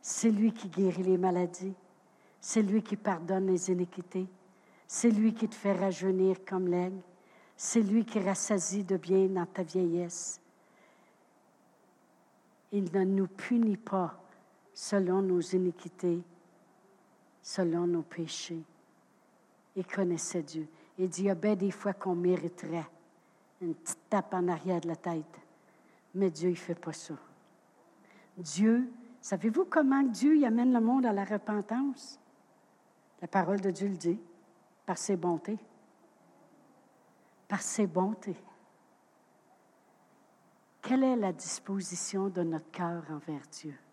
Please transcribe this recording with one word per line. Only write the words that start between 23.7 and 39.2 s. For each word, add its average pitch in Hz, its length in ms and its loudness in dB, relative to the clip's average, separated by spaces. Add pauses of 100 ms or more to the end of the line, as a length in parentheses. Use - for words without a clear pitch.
petite - 340 -12
tape 196 260 -2
en 180 120 0
arrière 175 340 -2
de 165 60 -8
la 165 80 -2
tête. 160 460 -8 (720)
Mais 190 160 2
Dieu, 160 200 0
il 175 60 0
fait 170 200 -6
pas - 160 -8
ça. - 220 -12 (1200)
Dieu, 214 520 2 (320)
savez-vous 220 440 0
comment 277 380 4
Dieu, 262 340 4
il 294 80 6
amène 240 280 4
le 240 80 4
monde 247 260 4
à 220 60 4
la 196 120 0
repentance ? 214 960 -4 (1000)
La 175 80 -10
parole 196 320 0
de 190 100 0
Dieu 185 180 -2
le 190 80 -4
dit, 170 240 -2 (640)
par - 120 -4
ses 202 180 -2
bontés. 175 420 -2 (1900)
Par 202 120 -2
ses - 260 0
bontés. 185 500 -2 (2500)